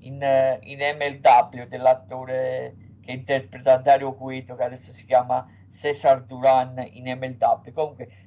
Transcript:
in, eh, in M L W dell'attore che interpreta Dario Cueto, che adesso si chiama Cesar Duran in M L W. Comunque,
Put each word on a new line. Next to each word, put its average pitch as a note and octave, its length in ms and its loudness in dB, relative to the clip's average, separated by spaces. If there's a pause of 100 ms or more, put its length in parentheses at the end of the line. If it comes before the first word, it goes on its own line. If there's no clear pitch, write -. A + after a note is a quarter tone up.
in, C3+ 200 -14
eh, C3+ 420 0
in C#3 160 -18
M D3 220 -4
L C#3+ 200 -6
W B2 460 4
dell'attore B2+ 1080 -2 (260)
che B2 100 -16
interpreta B2+ 640 0
Dario C3+ 360 2
Cueto, C3 420 -12
che B2+ 80 -4
adesso B2 280 -10
si - 140 -20
chiama B2+ 420 0 (260)
Cesar C#3+ 500 0
Duran B2+ 680 0
in B2+ 140 -18
M B2+ 180 -8
L B2+ 160 -10
W. C3+ 340 0
Comunque, D3+ 360 -6 (180)